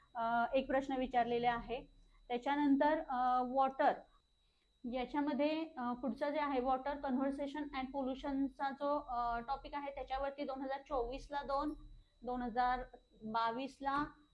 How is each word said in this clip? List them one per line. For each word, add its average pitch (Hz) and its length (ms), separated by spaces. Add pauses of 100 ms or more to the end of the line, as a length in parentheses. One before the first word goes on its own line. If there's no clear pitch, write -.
(160)
अ, 233 400
एक 269 120
प्रश्न 269 280
विचारलेला 240 560
आहे. 233 300 (460)
त्याच्यानंतर, 285 720
अ, 254 480
वॉटर 262 460 (1000)
याच्यामध्ये, 285 720 (120)
अ, 247 160
पुढचं 269 360
जे 294 100
आहे 285 200
वॉटर, 262 340
conservation 277 680
and 262 320
pollution 269 520
चा 269 240
जो, 285 360
अ, 240 320
टॉपिक 262 360
आहे 277 200
त्याच्यावरती 277 480
दोन 269 180
हजार 269 200
चोवीस 269 500
ला 285 100
दोन, 277 320 (480)
दोन 247 200
हजार 247 380 (440)
बावीस 226 580
ला 277 240 (280)